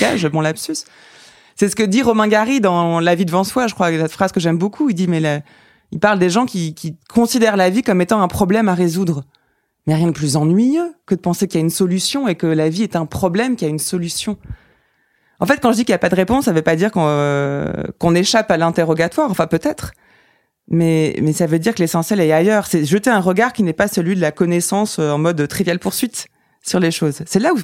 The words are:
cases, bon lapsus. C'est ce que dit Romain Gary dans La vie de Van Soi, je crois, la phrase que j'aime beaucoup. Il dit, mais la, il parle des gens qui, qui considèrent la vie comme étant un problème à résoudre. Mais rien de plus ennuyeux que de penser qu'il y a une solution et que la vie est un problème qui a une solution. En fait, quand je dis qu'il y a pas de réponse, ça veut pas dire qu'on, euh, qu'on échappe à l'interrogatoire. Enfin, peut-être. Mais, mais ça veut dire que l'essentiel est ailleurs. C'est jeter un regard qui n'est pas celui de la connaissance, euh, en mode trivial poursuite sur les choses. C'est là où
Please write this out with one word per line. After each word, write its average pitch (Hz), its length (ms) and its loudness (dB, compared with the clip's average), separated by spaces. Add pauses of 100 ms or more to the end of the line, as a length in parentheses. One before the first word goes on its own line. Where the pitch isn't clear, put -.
cases, 208 240 0
bon 156 160 0
lapsus. - 440 -4 (720)
C'est 202 140 0
ce - 80 -6
que 220 80 0
dit 208 180 2
Romain 220 240 2
Gary 220 340 2
dans 170 380 2
La 170 160 2
vie 175 120 2
de 160 40 -4
Van 185 140 2
Soi, 247 240 -2
je 196 60 -6
crois, 175 180 0
la 160 160 -2
phrase - 240 -2
que 190 80 -2
j'aime 165 180 0
beaucoup. 208 300 -2
Il 214 60 0
dit, 175 120 -2
mais 170 140 0
la, 151 200 -2 (520)
il 160 80 -8
parle 208 180 2
des 180 120 2
gens 233 160 0
qui, 165 280 -6
qui 160 220 -10 (160)
considèrent 226 440 2
la 185 140 4
vie 214 120 0
comme 185 180 2
étant 202 200 2
un 180 80 2
problème 208 400 2
à 180 60 2
résoudre. 170 480 0 (640)
Mais 156 80 2
rien 160 140 2
de 160 40 2
plus 147 240 -2
ennuyeux 247 580 2 (120)
que - 80 -2
de 175 60 -2
penser 180 260 -2
qu'il 170 140 -2
y - 20 0
a - 20 0
une 165 60 0
solution 185 560 -2
et 180 80 0
que 170 140 -2
la 160 220 0
vie 180 120 -4
est 202 140 -4
un 165 100 -2
problème 208 480 -2
qui 196 100 -4
a 156 40 -2
une 151 100 -4
solution. 175 580 -6 (1000)
En - 80 0
fait, 277 140 2
quand 240 100 2
je 220 60 2
dis 233 80 0
qu'il 226 80 0
y - 20 4
a 175 40 2
pas 175 100 0
de 180 80 2
réponse, - 300 2
ça 214 60 4
veut 160 100 2
pas 165 120 2
dire 190 160 0
qu'on, 170 160 0
euh, 143 640 0 (280)
qu'on 170 180 2
échappe 214 340 2
à 175 60 2
l'interrogatoire. 165 760 0
Enfin, 165 160 0
peut-être. - 460 -4 (760)
Mais, 160 540 2
mais 156 100 2
ça 170 140 0
veut 160 140 0
dire 220 160 -2
que - 20 -2
l'essentiel 175 400 0
est 156 140 2
ailleurs. 196 340 2
C'est 160 180 0
jeter 196 240 0
un 220 120 4
regard 185 320 2
qui 220 100 -2
n'est 170 100 0
pas 202 140 0
celui 190 300 -2
de 185 40 -2
la 151 120 0
connaissance, 180 640 0
euh, 151 140 0
en 147 60 0
mode 156 280 0
trivial 175 320 -2
poursuite - 480 -6 (340)
sur - 200 -2
les 165 100 2
choses. 156 360 -2
C'est - 120 0
là 294 160 2
où 254 100 0